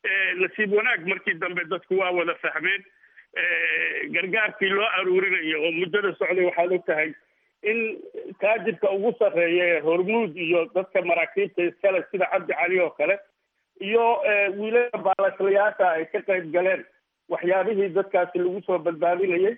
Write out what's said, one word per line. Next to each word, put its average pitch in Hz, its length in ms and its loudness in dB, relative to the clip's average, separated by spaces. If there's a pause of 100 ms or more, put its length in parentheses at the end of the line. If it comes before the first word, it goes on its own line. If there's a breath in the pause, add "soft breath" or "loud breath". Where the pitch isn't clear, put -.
Eh, 190 300 0
nasiib 190 380 -2
wanaag 214 340 0
markii 190 280 -4
dambe 175 300 -6
dadku 180 340 -4
waa 180 120 0
wada 170 240 0
fahmeen. 165 480 -4 (520 soft breath)
Eh, 165 760 -2
gargaarkii 190 560 -2
loo 196 200 0 (100)
aruurinayo 185 640 0
oo 170 100 0
muddada 185 460 -2
socday 180 260 0
waxaad 175 280 0
og 180 140 0
tahay 156 280 -2 (480)
in 220 160 -2 (600)
taajirka 202 500 0
ugu 196 280 0
sarreeya 175 480 2
ee 165 140 2
Hormuud 180 560 0
iyo 165 380 0
dadka 185 280 0
maraakiibta 175 600 0
iskale 180 480 0
sida 185 160 0
Cabdi 185 260 -2
Cali 180 280 0
oo 160 100 2
kale 170 260 0 (640)
iyo, 226 240 2 (220)
eh, 202 320 2
wiilasha 226 400 0
baalashlayaasha 196 920 2
ay 160 220 -2
ka 208 80 -2
qayb 180 320 -2
galeen 180 320 0 (460)
waxyaabihii 190 640 0
dadkaasi 180 440 0
lagu 180 280 -2
soo 185 120 0
badbaadinayay. 175 800 0